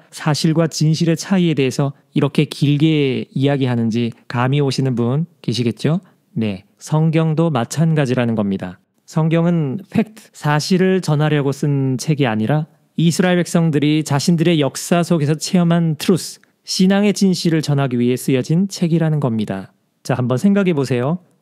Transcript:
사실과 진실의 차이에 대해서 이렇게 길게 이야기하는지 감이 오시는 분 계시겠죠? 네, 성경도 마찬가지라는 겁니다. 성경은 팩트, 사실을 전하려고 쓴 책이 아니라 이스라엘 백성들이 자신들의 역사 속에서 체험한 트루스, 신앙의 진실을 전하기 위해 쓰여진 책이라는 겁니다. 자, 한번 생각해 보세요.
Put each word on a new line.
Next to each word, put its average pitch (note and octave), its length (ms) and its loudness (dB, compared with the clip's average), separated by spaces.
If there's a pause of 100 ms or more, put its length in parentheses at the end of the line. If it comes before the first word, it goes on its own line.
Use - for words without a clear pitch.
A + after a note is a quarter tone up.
(120)
사실과 D#3+ 560 0
진실의 D#3+ 500 0
차이에 F3 360 0
대해서 C#3 380 0 (220)
이렇게 C#3+ 320 0
길게 C#3+ 880 0
이야기하는지 B2 800 0 (180)
감이 C3 320 0
오시는 C3+ 340 0
분 B2 300 0 (160)
계시겠죠? B2 580 -2 (340)
네, G#2 300 -4 (140)
성경도 D#3+ 720 0
마찬가지라는 C3 840 0
겁니다. F#2+ 440 -4 (260)
성경은 E3 760 0 (120)
팩트, - 400 -2
사실을 F3+ 680 0
전하려고 D3 500 0
쓴 C3+ 460 0
책이 C#3+ 280 0
아니라 A2+ 420 0 (280)
이스라엘 F3+ 420 2
백성들이 D#3 680 2
자신들의 D#3 560 2
역사 E3+ 420 -2
속에서 D#3 320 0
체험한 E3+ 640 0
트루스, - 420 -2 (240)
신앙의 G3 500 0
진실을 F3 480 0
전하기 C#3 380 -2
위해 A#2+ 160 2
쓰여진 D3+ 540 0
책이라는 D#3+ 500 0
겁니다. G#2+ 540 -4 (300)
자, C3 100 -2
한번 B2+ 240 0
생각해 G3 360 2
보세요. C3+ 460 -2 (220)